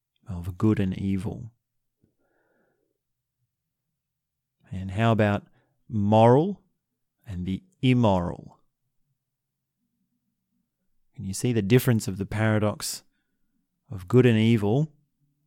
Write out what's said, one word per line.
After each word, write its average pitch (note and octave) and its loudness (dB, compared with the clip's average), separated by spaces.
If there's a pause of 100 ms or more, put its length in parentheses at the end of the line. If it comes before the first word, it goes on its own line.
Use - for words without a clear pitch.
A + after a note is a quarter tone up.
(260)
of F2 -10
good G#2+ 0
and F#2+ -4
evil. G2 -6 (3250)
And F#2+ -10
how A2+ 2
about G#2 0 (440)
moral A#2 4 (640)
and F2+ -10
the F#2+ -6 (200)
immoral? G#2 0 (2500)
Can G2 -14
you G2 -8
see B2 -4
the A2+ 0
difference A#2 2
of F#2 -8
the G2 -8
paradox G#2+ -4 (880)
of F2+ -14
good B2 6
and A2+ 4
evil A2+ 2 (560)